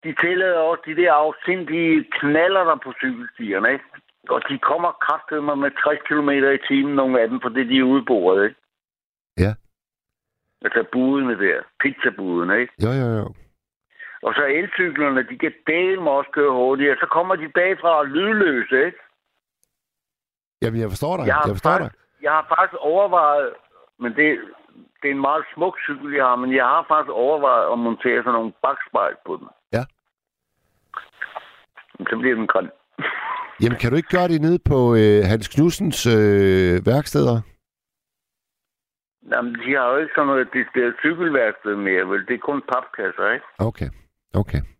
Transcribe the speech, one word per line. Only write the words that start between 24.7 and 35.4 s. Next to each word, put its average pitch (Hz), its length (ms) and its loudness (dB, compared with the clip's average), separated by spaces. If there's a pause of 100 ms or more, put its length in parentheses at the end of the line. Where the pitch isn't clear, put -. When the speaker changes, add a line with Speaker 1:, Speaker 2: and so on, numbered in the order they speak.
Speaker 1:
det 147 80 -4
er 139 100 -2
en - 100 -2
meget 156 240 -2
smuk 175 220 -4 (120)
cykel, 143 260 -8
jeg 139 120 2
har, 123 100 4
men 127 200 -2
jeg 131 100 2
har 151 220 2
faktisk 151 240 0
overvejet 127 640 2
at 120 60 -2
montere 117 440 0
sådan 120 160 0
nogle 113 220 -6
bakspejl 117 540 -2 (100)
på 87 140 -8
den. - 80 -20 (260)
Speaker 2:
Ja. 117 100 -2 (2250)
Speaker 1:
Så 117 120 -2
bliver 127 140 2
den 110 120 -4
grøn. 92 220 -2 (920)
Speaker 2:
Jamen, 117 160 0
kan 120 140 -2
du 131 60 0
ikke 170 200 -2
gøre 180 100 2
det 165 140 0
nede 165 180 2 (120)
på, 123 240 4
øh, 107 240 6 (120)
Hans 110 160 0